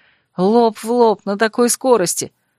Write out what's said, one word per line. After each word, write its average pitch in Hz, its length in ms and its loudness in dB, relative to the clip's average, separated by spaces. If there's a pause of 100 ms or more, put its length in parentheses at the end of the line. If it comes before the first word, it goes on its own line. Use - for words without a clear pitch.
(360)
Лоб 220 420 2
в 220 120 -8
лоб 233 340 0
на 202 140 -6
такой 226 320 0
скорости. 226 640 -2 (260)